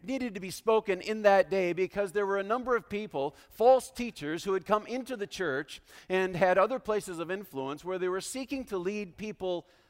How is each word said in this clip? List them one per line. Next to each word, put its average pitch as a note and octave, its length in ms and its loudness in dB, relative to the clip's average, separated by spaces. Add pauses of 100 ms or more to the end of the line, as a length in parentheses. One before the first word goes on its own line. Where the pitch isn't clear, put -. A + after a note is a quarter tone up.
needed B3 320 -4
to G3+ 40 -8
be F3+ 120 -10
spoken G#3+ 500 0
in G#3+ 220 -4
that G3 260 8
day F3+ 240 2
because F#3 380 -2
there G3+ 160 0
were G3 100 0
a G3 60 -2
number A#3+ 320 -2
of A3 120 -2
people, F3 480 -4 (140)
false B3 400 6
teachers, E3+ 540 -8
who G3 100 -2
had F#3 140 -2
come G#3 180 2
into B3 320 -8
the G3+ 80 -6
church D3+ 560 -6 (280)
and F#3 260 0
had F3+ 240 6
other A3 180 4
places F#3+ 400 -4
of E3 140 -4
influence D3 520 -6
where F#3 140 -6
they F3+ 100 -2
were F#3 140 -4
seeking C4 440 -8
to G3 120 -6
lead F#3+ 400 -6
people F#3 480 -6 (240)